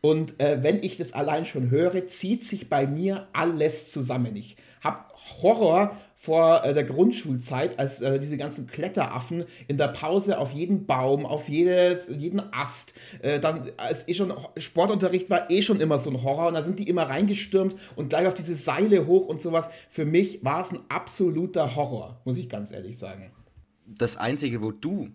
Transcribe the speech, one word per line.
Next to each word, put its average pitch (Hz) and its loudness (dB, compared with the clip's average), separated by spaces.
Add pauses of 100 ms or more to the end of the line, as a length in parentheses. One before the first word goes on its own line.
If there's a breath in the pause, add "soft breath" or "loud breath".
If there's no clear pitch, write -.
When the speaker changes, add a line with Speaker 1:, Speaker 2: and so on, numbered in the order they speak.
Speaker 1:
Und, 156 0
äh, 143 2
wenn 185 2
ich - -6
das - -8
allein 151 -2
schon 127 -2
höre, 180 2
zieht 208 -4
sich - -8
bei 139 2
mir 185 -4
alles 156 0
zusammen. 123 -2
Ich - -14 (260 soft breath)
hab - -6 (260)
Horror 202 4 (180 loud breath)
vor, 165 6
äh, 143 2
der 147 2
Grundschulzeit, 139 0
als, 135 -4
äh, 135 2
diese 147 -6
ganzen 147 -8
Kletteraffen 170 -4 (240 loud breath)
in 143 -2
der 143 2
Pause 190 0
auf 131 -2
jeden 175 -2
Baum, 135 2
auf 147 -6
jedes, 180 4
jeden 170 -4
Ast, 127 -8 (300 loud breath)
äh, 131 0
dann, 156 -2
als - -4
eh 175 0
schon 185 0
Ho-, - -12
Sportunterricht 185 2
war - 2
eh 196 6
schon 202 2
immer 151 4
so 131 -2
ein 123 -2
Horror 147 0
und 170 0
da 156 0
sind 180 -2
die 202 -6
immer 175 2
reingestürmt 190 2 (220 loud breath)
und 131 -6
gleich 170 2
auf 185 2
diese 170 -6
Seile 160 2
hoch 185 6
und 156 -6
sowas. 165 0 (180 loud breath)
Für 156 -4
mich 170 2
war's 170 -2
ein 180 -8 (100)
absoluter 165 0
Horror, 127 -4
muss 127 -2
ich 123 -8
ganz 104 -8
ehrlich 101 -12
sagen. 98 -14 (560)
Speaker 2:
Das 117 -2
Einzige, 120 -2
wo 110 -2
du 160 -6